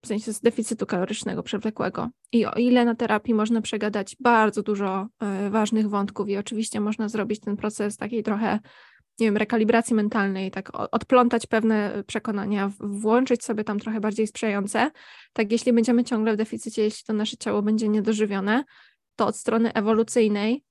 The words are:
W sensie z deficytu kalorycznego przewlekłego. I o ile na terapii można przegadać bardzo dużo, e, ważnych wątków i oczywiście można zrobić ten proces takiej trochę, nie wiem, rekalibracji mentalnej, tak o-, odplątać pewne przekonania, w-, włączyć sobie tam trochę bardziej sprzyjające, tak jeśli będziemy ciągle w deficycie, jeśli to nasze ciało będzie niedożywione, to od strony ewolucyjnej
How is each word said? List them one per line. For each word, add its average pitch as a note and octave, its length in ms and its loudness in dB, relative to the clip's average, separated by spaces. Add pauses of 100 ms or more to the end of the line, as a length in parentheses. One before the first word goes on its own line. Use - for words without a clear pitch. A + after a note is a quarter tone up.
W - 20 -16
sensie A3 260 -4
z - 80 -8
deficytu A#3 460 0
kalorycznego F#3 560 -4
przewlekłego. G#3+ 640 -4 (240)
I A3+ 140 4
o - 60 -6
ile B3 320 4
na A#3 100 2
terapii A3 400 0
można A3 260 2
przegadać G#3 600 -4
bardzo A3 420 4
dużo, G3 440 -2 (160)
e, G3+ 280 -4
ważnych A3 380 2
wątków G3+ 400 -2
i G3 80 -2
oczywiście G#3+ 440 -4
można G#3+ 280 -2
zrobić G#3+ 320 -4
ten G#3 160 -4
proces G#3 400 -4
takiej G#3+ 260 -6
trochę, G#3+ 360 0 (600)
nie A3+ 60 4
wiem, G#3 100 4
rekalibracji A3+ 580 2
mentalnej, G3 560 0
tak - 240 -10
o-, - 160 -6
odplątać A#3+ 560 2
pewne G#3+ 600 0
przekonania, G3+ 640 -4
w-, G3+ 320 -8
włączyć A#3 440 2
sobie G#3+ 200 -4
tam G#3 160 -4
trochę A3 200 -4
bardziej G#3+ 260 0
sprzyjające, G#3 640 0 (420)
tak G#3+ 200 0
jeśli A#3 200 2
będziemy A#3 320 4
ciągle A3 280 0
w G#3+ 40 2
deficycie, A3 460 -4
jeśli G#3+ 240 -2
to A3 60 -4
nasze G#3+ 240 -2
ciało G#3 260 -2
będzie G#3+ 260 2
niedożywione, G#3+ 760 0 (520)
to A3 100 2
od A3+ 100 -2
strony A3+ 360 0
ewolucyjnej A3 1000 2